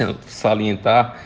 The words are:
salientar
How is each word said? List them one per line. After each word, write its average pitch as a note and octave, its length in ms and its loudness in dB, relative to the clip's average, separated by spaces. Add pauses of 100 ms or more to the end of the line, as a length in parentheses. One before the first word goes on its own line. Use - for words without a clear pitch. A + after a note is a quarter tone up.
(260)
salientar A2 1000 0